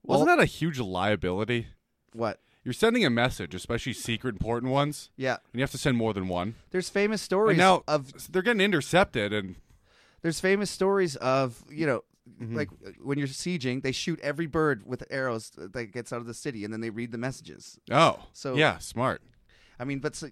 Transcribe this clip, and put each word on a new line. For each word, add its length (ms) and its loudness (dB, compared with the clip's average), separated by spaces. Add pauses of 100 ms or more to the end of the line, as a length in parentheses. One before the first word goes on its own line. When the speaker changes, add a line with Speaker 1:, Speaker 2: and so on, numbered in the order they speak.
Speaker 1:
Wasn't 260 4
Speaker 2:
all 60 8
Speaker 1:
that 60 6
a 40 8
huge 340 -2
liability? 880 0 (440)
Speaker 2:
What? 300 -6 (240)
Speaker 1:
You're 80 -4
sending 320 4
a 40 6
message, 460 0
especially 380 -4
secret 420 -4
important 380 -2
ones. 420 -2
Speaker 2:
Yeah. 220 -2 (160)
Speaker 1:
And 60 -4
you 20 2
have 100 0
to 60 -10
send 200 2
more 160 2
than 140 -2
one. 280 -2 (160)
Speaker 2:
There's 180 -2
famous 320 0
stories 300 2
Speaker 1:
And 60 4
now 300 6
Speaker 2:
of 280 -2
Speaker 1:
s-, 120 -16
they're 140 0
getting 180 2
intercepted, 720 2
and 240 -4 (680)
Speaker 2:
There's 200 -2
famous 280 2
stories 480 2
of, 540 0
you 160 -2
know, 160 0 (360)
Speaker 1:
Mm-hmm. 180 -6
Speaker 2:
like, 120 -2 (160)
uh, 60 -14 (100)
when 160 -2
you're 120 -2
sieging, 520 -4
they 120 -2
shoot 260 -4
every 260 -4
bird 400 0
with 240 -8
arrows 420 -4
th-, 200 -14
that 220 -6
gets 200 -8
out 60 -6
of 80 -12
the 60 -10
city, 320 -8
and 80 -6
then 80 -8
they 100 -4
read 220 -8
the 40 -8
messages. 640 -10 (100)
Speaker 1:
Oh. 300 4 (140)
Speaker 2:
So 220 -6
Speaker 1:
Yeah, 240 4
smart. 440 -2 (560)
Speaker 2:
I 60 -8
mean, 140 -4
but 120 -4
it's, 200 -12